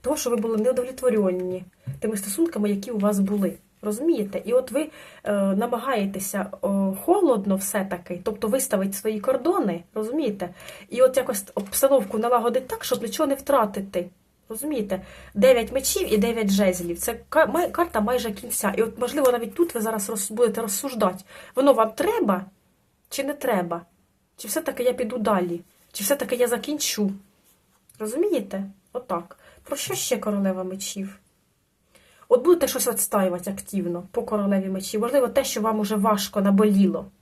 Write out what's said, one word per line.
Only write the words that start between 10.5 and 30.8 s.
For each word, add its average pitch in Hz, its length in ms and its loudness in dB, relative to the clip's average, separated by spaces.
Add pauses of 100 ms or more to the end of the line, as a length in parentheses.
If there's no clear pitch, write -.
І 247 120 2
от 262 160 6
якось 247 280 -2 (100)
обстановку 226 640 2
налагодить 240 500 2
так, - 160 -6
щоб 214 180 -2
нічого 233 260 -2
не 277 80 0
втратити. 202 760 -2 (400)
Розумієте? 220 520 -4 (320)
Дев'ять 233 380 6
мечів 269 420 0
і 214 40 4
дев'ять 220 340 2
жезлів. 180 480 2
Це 226 200 -4 (100)
ка-, 311 160 6
май-, 320 260 0
карта 339 300 0
майже 226 300 -2
кінця. 202 460 -4
І 214 40 0
от, 226 180 -2
можливо, 254 320 2
навіть 233 220 -2
тут 339 220 0
ви 226 60 0
зараз 214 280 -2
роз-, 220 220 -6
будете 220 300 2
розсуждати, 214 640 -2 (320)
воно 269 180 6
вам 220 180 4
треба 285 540 0 (640)
чи 269 140 -4
не 285 100 -2
треба? 180 480 -2 (560)
Чи - 100 -14
все-таки 277 360 -4
я 247 100 2
піду 247 240 -4
далі? 180 440 0 (300)
Чи - 120 -10
все-таки 262 320 0
я 240 120 2
закінчу? 226 640 -2 (880)
Розумієте? 220 640 -2 (300)
Отак. 175 460 -8 (240)
Про 285 140 -6
що - 180 -6
ще - 220 -2
королева 196 460 -2
мечів? 190 560 -8 (1120)